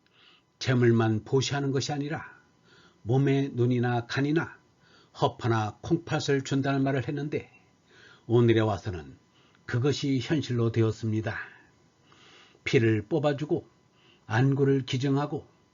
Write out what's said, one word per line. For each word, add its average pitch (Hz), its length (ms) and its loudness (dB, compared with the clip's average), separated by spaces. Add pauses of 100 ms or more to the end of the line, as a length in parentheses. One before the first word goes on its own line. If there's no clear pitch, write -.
(600)
재물만 117 640 2
보시하는 139 480 -2
것이 135 220 -4
아니라 143 400 -8 (720)
몸의 139 500 2
눈이나 120 540 0
간이나 147 500 -2 (640)
허파나 113 600 0
콩팥을 147 600 -2
준다는 139 400 -2
말을 135 240 -2
했는데, 147 440 -6 (760)
오늘에 113 360 4
와서는 92 560 -4 (480)
그것이 139 560 0
현실로 120 500 0
되었습니다. 110 640 -2 (1300)
피를 110 400 2
뽑아주고 147 640 -2 (580)
안구를 135 600 2
기증하고 139 600 -2 (280)